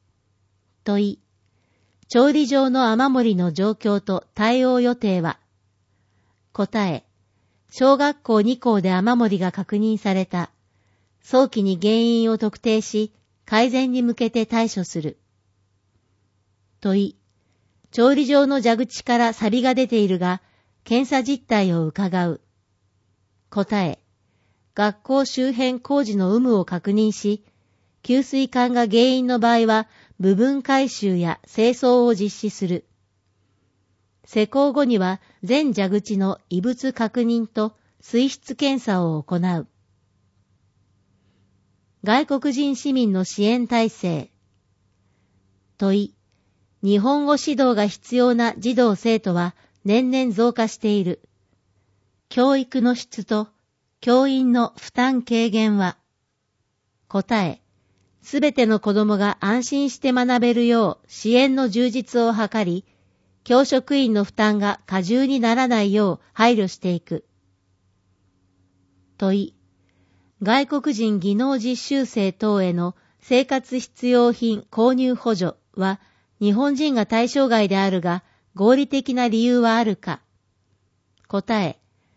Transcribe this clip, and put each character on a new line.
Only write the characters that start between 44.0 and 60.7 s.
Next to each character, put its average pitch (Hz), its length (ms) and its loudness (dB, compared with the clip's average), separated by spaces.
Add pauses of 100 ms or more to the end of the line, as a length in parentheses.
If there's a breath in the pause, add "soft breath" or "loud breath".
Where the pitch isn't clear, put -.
問 196 200 0
い。 208 180 -6 (640)
日 202 180 2
本 285 260 0
語 285 140 2
指 302 140 -4
導 254 220 2
が 208 120 0
必 - 300 -6
要 247 180 4
な 233 220 -2
児 226 180 -2
童 226 200 2
生 226 260 0
徒 185 120 -2
は 175 220 -4 (300 soft breath)
年 247 260 2
々 262 220 0
増 233 180 2
加 226 160 -2
し - 100 -10
て 214 140 -2
い 208 120 0
る。 170 180 -4 (1080)
教 269 300 2
育 262 240 -2
の 247 120 2
質 233 300 -12
と 214 240 -4 (540)
教 254 260 4
員 262 240 0
の 240 240 0
負 - 160 -20
担 254 300 0
軽 233 280 0
減 214 280 0
は？ 185 200 -2 (1080)
答 196 380 -2
え。 - 160 -8 (600)
す 277 200 -4
べ 294 100 2
て 247 140 2
の 214 160 2
子 208 120 0
ど 214 120 2
も 208 120 0
が 202 220 0
安 226 240 -2
心 277 260 -2
し - 80 -14
て 262 140 -2
学 247 300 2
べ 240 120 2
る 240 140 2
よ 233 360 2